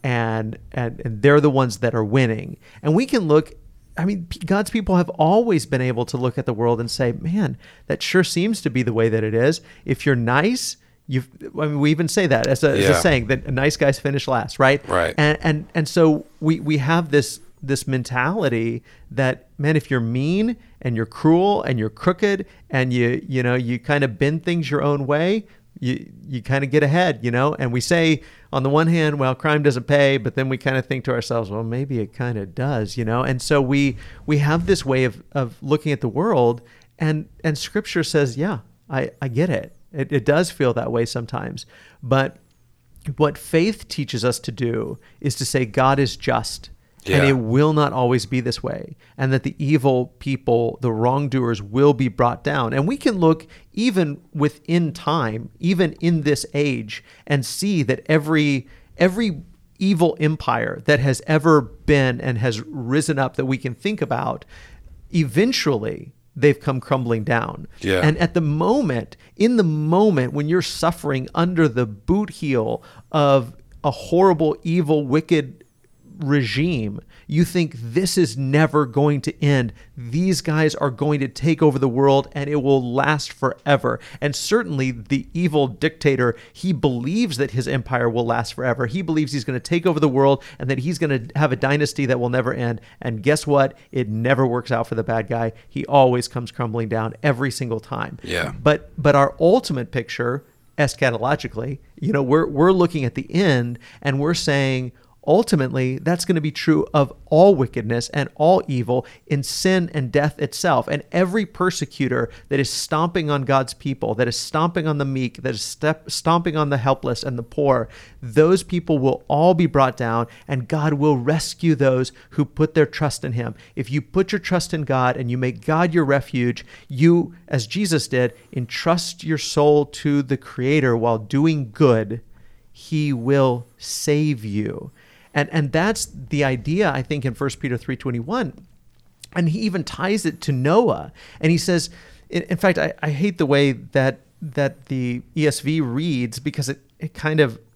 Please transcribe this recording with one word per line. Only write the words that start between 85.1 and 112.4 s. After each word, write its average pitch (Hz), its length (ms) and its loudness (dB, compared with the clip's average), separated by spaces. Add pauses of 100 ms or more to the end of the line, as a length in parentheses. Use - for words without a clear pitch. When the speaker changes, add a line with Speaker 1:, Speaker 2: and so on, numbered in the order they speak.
Speaker 1:
evil 151 320 2
dictator, 127 720 0 (160)
he 185 200 -4
believes 143 640 -2
that 135 120 -2
his 117 160 -4
empire 123 420 -2
will 117 160 -2
last 117 300 -2
forever. 123 320 -2
He 170 160 -6
believes 156 300 0
he's 139 100 -4
gonna 127 160 -4
take 170 280 -2
over 160 120 2
the 151 100 4
world 135 360 4 (120)
and 127 140 -6
that 131 80 0
he's 147 220 -4
gonna 143 220 0 (120)
have 143 160 2
a 123 60 0
dynasty 143 500 0
that 123 140 0
will 123 100 0
never 127 240 0
end. 120 260 -4 (220)
And 113 180 -6
guess 147 240 0
what? 143 320 2 (140)
It 123 180 -2
never 123 380 2
works 120 240 -2
out 117 160 0
for - 80 -6
the 113 80 -2
bad 113 240 -2
guy. 117 260 -4 (160)
He - 180 -8
always 127 420 4
comes 120 240 -8
crumbling 113 360 -4
down 110 260 -4 (100)
every 135 260 0
single 113 300 -6
time. - 420 -8
Speaker 2:
Yeah. - 300 -6 (100)
Speaker 1:
But, 151 340 0
but 143 200 4
our 139 240 4
ultimate 165 500 2
picture, 123 540 -4 (340)
eschatologically, 131 1000 -2 (220)
you 196 120 -2
know, 143 100 2
we're, 147 240 4
we're 156 260 4
looking 170 320 2
at 117 120 -4
the - 180 -8
end 127 460 2 (200)
and 139 200 -2
we're 160 140 0
saying, 135 580 -2 (340)
Ultimately, 131 720 2
that's 170 280 -2
gonna 170 140 0
be 147 120 -4
true 156 400 2
of 143 200 2 (140)
all 180 280 6
wickedness 120 560 -2
and 139 240 -4
all 170 340 2
evil 123 380 -2 (200)
in 143 160 -2
sin 185 520 0
and 131 180 -4
death 147 260 0
itself. 147 480 0
And 143 160 -4 (100)
every 185 340 0
persecutor 131 840 -2 (200)